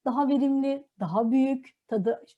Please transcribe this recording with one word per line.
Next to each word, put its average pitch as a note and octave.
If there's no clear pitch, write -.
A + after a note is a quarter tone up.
daha C4
verimli, C#4
daha G3+
büyük, C4
tadı A3+